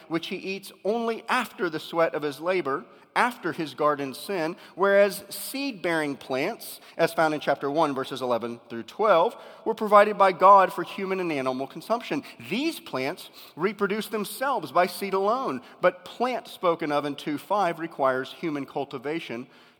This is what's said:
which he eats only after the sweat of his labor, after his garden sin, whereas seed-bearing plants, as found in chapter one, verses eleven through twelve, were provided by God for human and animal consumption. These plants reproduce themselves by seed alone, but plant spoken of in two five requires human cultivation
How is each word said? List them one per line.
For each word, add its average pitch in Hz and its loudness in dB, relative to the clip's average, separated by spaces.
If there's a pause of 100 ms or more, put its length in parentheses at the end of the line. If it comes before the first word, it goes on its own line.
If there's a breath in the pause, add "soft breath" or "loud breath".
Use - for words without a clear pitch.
which 165 -4
he 190 -8
eats 190 -10 (120)
only 226 -2
after 220 -2
the 151 -4
sweat 165 0
of 147 -4
his 143 -4
labor, 156 -2 (320 loud breath)
after 208 0
his 147 -6
garden 143 0
sin, 160 -4 (160 loud breath)
whereas 196 4
seed-bearing 170 -4
plants, - -6 (160 loud breath)
as 165 2
found 156 2
in 147 -4
chapter 143 -2
one, 143 2
verses 131 -6
eleven 117 -2 (100)
through 117 -10
twelve, 190 4 (260 loud breath)
were 214 -2
provided 208 6
by 190 6
God 185 8
for 175 -4
human 190 -4
and 170 -2
animal 131 -2
consumption. 170 -4 (260 loud breath)
These 277 -4
plants - -6 (260 loud breath)
reproduce 202 -2
themselves 220 -4
by 180 4
seed 196 -6
alone, 196 0 (180 loud breath)
but - 2
plant 240 -4
spoken 165 -2
of 143 0
in 143 -6
two 147 -6
five 175 -2
requires 131 -2
human 143 -6
cultivation 139 -8 (320 loud breath)